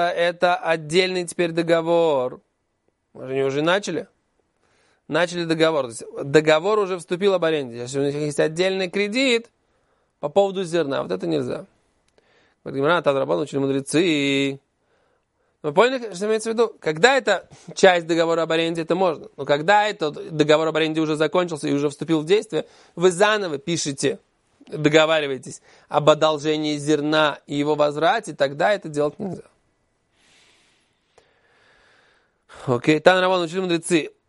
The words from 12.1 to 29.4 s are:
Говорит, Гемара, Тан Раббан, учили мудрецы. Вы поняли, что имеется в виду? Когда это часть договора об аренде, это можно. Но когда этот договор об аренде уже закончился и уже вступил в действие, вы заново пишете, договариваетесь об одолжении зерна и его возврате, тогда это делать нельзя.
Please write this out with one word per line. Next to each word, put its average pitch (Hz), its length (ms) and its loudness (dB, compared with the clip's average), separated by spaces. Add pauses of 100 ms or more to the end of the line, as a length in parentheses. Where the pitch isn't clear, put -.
Говорит, 135 200 -6
Гемара, 160 200 0
Тан 139 140 2
Раббан, 143 240 -2
учили 143 200 -6
мудрецы. 139 1000 0 (1000)
Вы 151 100 -4
поняли, 240 400 2
что 180 140 -6
имеется 220 240 -2
в - 20 -4
виду? 226 260 0
Когда 170 380 2
это 208 320 -2 (260)
часть 180 320 6
договора 165 360 0
об 160 100 -2
аренде, 165 300 0
это 165 120 -2
можно. 175 340 -2 (100)
Но 139 80 -8
когда 180 420 2
этот 170 480 -6
договор 151 320 4
об 156 80 -2
аренде 156 240 0
уже 156 160 -2
закончился 156 520 -2
и 139 40 0
уже 143 160 0
вступил 151 320 -2
в 151 60 -8
действие, 170 400 0 (300)
вы 175 140 4
заново 196 460 0
пишете, 143 640 -4 (480)
договариваетесь 151 960 0 (260)
об 151 220 4
одолжении 151 680 0
зерна 151 680 0
и - 80 -8
его 147 220 0
возврате, 151 580 -2
тогда 147 400 0
это 185 140 -8
делать 147 300 -4
нельзя. 185 260 -12 (3250)